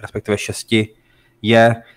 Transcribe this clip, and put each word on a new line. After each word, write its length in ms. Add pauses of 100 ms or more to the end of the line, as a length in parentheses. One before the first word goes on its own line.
respektive 340
šesti, 500 (540)
je 400 (140)